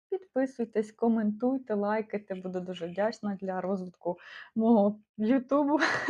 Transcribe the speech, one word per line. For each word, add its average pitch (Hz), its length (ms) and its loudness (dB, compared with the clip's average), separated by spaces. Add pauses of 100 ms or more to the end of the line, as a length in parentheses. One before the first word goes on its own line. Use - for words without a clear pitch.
підписуйтесь, 240 800 -4
коментуйте, 226 800 0
лайкайте, 208 640 -4
буду 185 240 -6
дуже 180 280 -8
вдячна 202 480 -4
для 185 260 -6
розвитку 180 580 -4 (360)
мого 220 440 4 (180)
Ютубу, 269 640 2 (300)